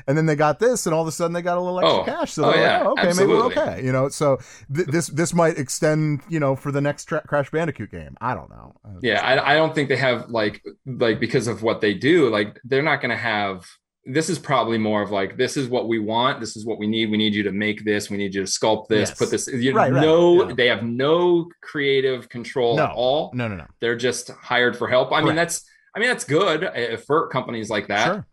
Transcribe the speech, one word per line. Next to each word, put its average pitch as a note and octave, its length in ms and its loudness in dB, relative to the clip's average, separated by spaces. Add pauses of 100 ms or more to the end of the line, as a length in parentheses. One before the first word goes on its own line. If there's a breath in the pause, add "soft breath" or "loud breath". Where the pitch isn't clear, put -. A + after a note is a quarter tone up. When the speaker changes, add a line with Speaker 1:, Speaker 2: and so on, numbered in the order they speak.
Speaker 1:
And C#3 100 2
then D#3+ 100 2
they D#3 100 2
got D3+ 220 2
this A#3 260 2
and E3 100 0
all D#3+ 60 2
of D#3+ 80 -4
a - 20 -4
sudden E3+ 220 -2
they F3 80 -4
got F3 160 -2
a - 20 0
little F3+ 220 -2
extra D3+ 180 4
Speaker 2:
Oh. F#2 60 -2
Speaker 1:
cash. D#4 260 -4
So - 140 -2
Speaker 2:
Oh, - 80 4
Speaker 1:
they're - 80 4
Speaker 2:
yeah, - 160 4
Speaker 1:
like, - 100 0
"Oh, G#3+ 60 2
okay, - 80 0 (180)
maybe G3 140 4
we're B3 140 4
Speaker 2:
absolutely. - 140 0 (120)
Speaker 1:
okay." A2 120 -6
You B2+ 60 0
know, C3 160 2
so C#3 320 0 (340 loud breath)
th-, E3+ 140 -2
this, D#3 200 0
this D#3+ 260 -2
might E3+ 240 4
extend, D#3 720 0
you D#3+ 100 -2
know, C3+ 160 0
for C#3+ 160 -6
the C#3 80 -2
next C#3+ 260 -2
tra-, D#3 220 -4
Crash D3 240 -2
Bandicoot D3+ 400 -4
game. D2 300 -14
I B2 120 -2
don't D#2 160 -10
know. A1+ 260 -20 (100)
Uh, G#2+ 60 -18 (100)
Speaker 2:
Yeah, G#2+ 180 2
I, C#3 320 2
I D3 40 6
don't D#3 200 2
think C#3 140 0
they C3+ 80 0
have, B2 320 -2
like, G#2+ 340 -2 (220)
like, A#2 340 0
because A#2 280 0
of G#2 160 -4
what A2 180 0
they G#2 140 2
do, C3+ 340 4
like, G#2 340 -2
they're C3+ 180 0
not D3 200 0
gonna A#2 160 -2
have, G#2 480 -4 (440)
this D#3+ 200 -2
is D#3+ 100 -2
probably A#2 380 0
more G#2+ 240 0
of, G2 100 -6
like, G2 240 -4
"This B2 220 -2
is C3+ 100 -2
what A#2 220 -2
we A2+ 100 0
want. A2+ 400 0
This A2 160 -10
is A2 100 -12
what A2+ 140 -6
we G#2 80 -2
need. A2 240 0
We G#2+ 60 2
need G#2+ 180 2
you G#2 80 2
to G2 80 -2
make G#2+ 320 -2
this. G#2 260 -2
We G#2 60 -6
need G2+ 180 -4
you G2 120 -4
to G2 40 -6
sculpt A2 380 0
this, G#2+ 220 2
Speaker 1:
Yes. - 80 -12
Speaker 2:
put - 140 0
this." - 180 -2
You C3 260 0
Speaker 1:
Right, F3+ 160 4
right, C3 100 4
Speaker 2:
no, F3 460 6
Speaker 1:
yeah. B2+ 80 -8
Speaker 2:
they B2 120 4
have A2 160 0
no E3 680 2 (120)
creative C3+ 680 -2
control A#2+ 480 -2
Speaker 1:
No. D3+ 80 2
Speaker 2:
at G#2+ 60 -2
all. C#3 420 0
Speaker 1:
No, B2 160 -4
no, G2 80 -6
no. D#2 80 -14 (160)
Speaker 2:
They're A#2 160 0
just A#2+ 320 -4
hired B2 480 0
for A2+ 100 -2
help. B2+ 240 2
I C#3 60 2
mean, D#3 60 2 (100)
Speaker 1:
Correct. - 20 -4
Speaker 2:
that's, - 300 -2 (280 soft breath)
I F#3+ 60 -8
mean, A#3 80 0
that's B3 160 -2
good, D#3 400 0
uh, A#2+ 320 -4 (100)
for C#3+ 220 2
companies A#2 420 -6
like G#2 180 -2
that. G#2 180 2
Speaker 1:
Sure. F3+ 280 -2